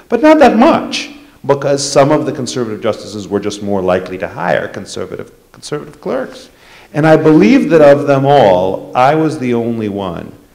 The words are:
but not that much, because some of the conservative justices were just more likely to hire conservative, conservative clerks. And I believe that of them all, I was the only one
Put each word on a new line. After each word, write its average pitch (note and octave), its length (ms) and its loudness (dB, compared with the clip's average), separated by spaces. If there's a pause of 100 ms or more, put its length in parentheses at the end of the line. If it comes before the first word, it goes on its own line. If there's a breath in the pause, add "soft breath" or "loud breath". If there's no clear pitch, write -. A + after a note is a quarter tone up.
but A#3 140 -2
not D#4 160 4
that B3 180 4
much, - 540 0 (340 loud breath)
because C#3 420 -2
some D3 260 2
of D3+ 120 0
the C3 80 -4
conservative A2+ 480 -8
justices G#2 460 -6
were G2 140 -2
just G2+ 220 -8
more G2+ 200 -2
likely F#2 360 -2
to E2+ 100 -8
hire C#3 400 -4
conservative, - 640 -14 (180)
conservative D3 500 -14
clerks. - 500 -10 (440 soft breath)
And D3+ 120 0
I D#3+ 100 6
believe E3+ 540 4
that E3 100 4
of C#3+ 260 6
them C3+ 200 0
all, F#2+ 680 2
I C3 200 2
was D#3 240 -2
the B2 160 -4
only A#2 340 -4
one F2 420 -8 (240 soft breath)